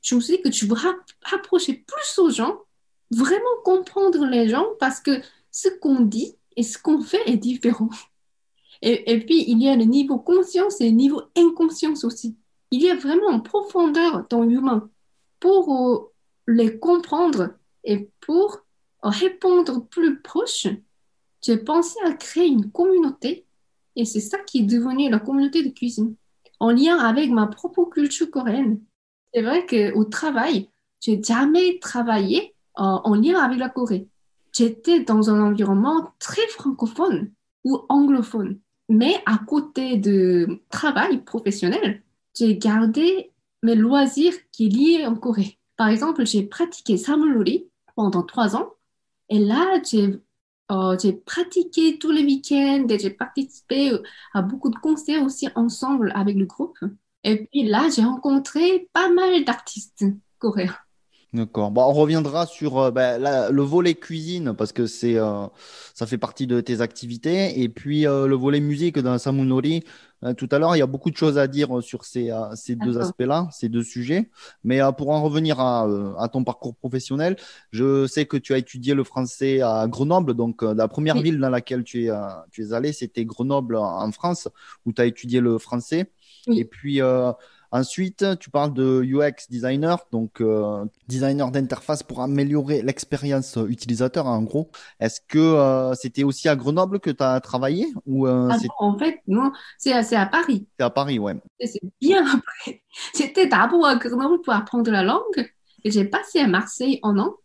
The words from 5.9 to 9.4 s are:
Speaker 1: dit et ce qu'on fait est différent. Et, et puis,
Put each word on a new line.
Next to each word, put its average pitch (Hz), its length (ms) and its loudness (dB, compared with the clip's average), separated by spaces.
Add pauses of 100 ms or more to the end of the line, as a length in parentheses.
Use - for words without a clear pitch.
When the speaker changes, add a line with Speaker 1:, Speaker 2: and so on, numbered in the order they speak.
Speaker 1:
dit 226 340 0 (220)
et 240 60 0
ce - 140 -8
qu'on 311 240 0
fait 415 280 -2
est 240 80 2
différent. 233 520 0 (920)
Et, 226 320 0
et 226 120 2
puis, 330 220 2